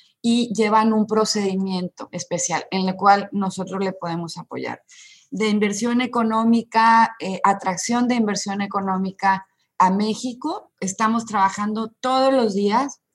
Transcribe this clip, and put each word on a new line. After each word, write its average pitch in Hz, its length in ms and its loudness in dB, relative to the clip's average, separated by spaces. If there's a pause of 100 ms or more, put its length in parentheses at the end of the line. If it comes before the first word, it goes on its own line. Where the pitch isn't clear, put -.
(200)
y 233 340 0
llevan 220 380 4
un 214 140 2
procedimiento 190 1040 -2
especial 170 580 -4
en 190 180 -2
el 185 80 -4
cual 202 360 4
nosotros 190 500 -4
le 190 100 -2
podemos 170 440 -8
apoyar. 127 460 -12 (480)
De 214 180 -2
inversión 214 520 0
económica, 226 1200 2
eh, 190 240 -6
atracción 196 640 0
de 247 100 0
inversión 202 440 -2
económica 190 840 -2 (320)
a 185 120 6
México, 240 880 -4
estamos 220 440 -2
trabajando 208 760 -2
todos 262 320 2
los 226 220 2
días 208 460 0 (140)